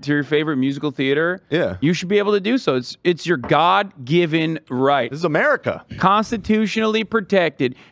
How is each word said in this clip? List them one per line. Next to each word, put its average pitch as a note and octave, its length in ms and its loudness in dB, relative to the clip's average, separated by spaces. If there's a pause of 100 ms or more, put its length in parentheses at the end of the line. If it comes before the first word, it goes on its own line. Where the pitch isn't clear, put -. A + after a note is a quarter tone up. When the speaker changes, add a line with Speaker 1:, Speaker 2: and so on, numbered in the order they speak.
Speaker 1:
to C#3 100 -2
your D3 120 0
favorite D3+ 320 0
musical C#3 340 -2
theater, D3 580 -2
Speaker 2:
Yeah. C#3 320 0
Speaker 1:
you D3+ 140 2
should E3+ 140 -6
be G3+ 100 2
able G3+ 140 0
to G3+ 80 2
do A3 180 0
so. D3+ 160 0
It's, B2+ 300 -6
it's F3 200 0
your E3+ 120 0
God-given D#3+ 1200 0 (100)
right. C3 440 2
Speaker 2:
This D3 80 -10
is E3+ 40 -2
America. E3+ 600 0 (140)
Speaker 1:
Constitutionally A3 1040 0
protected. F3 720 0 (160)